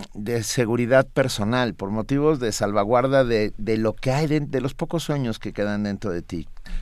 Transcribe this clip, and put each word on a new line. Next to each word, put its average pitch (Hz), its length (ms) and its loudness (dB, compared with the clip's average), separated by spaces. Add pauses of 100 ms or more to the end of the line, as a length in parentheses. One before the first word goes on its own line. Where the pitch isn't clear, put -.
(140)
de 107 300 -4
seguridad 120 640 4
personal, 123 680 0
por 98 160 -6
motivos 139 500 0
de 110 100 0
salvaguarda 120 720 4
de, 110 340 2
de 110 200 0
lo 110 160 2
que - 180 -2
hay 151 160 2
den-, 147 240 0
de 131 80 0
los 123 140 -2
pocos 165 300 -4
sueños 135 360 -2
que - 140 -8
quedan 104 300 -2
dentro 101 280 -2
de 85 100 -4
ti. - 280 -8 (320)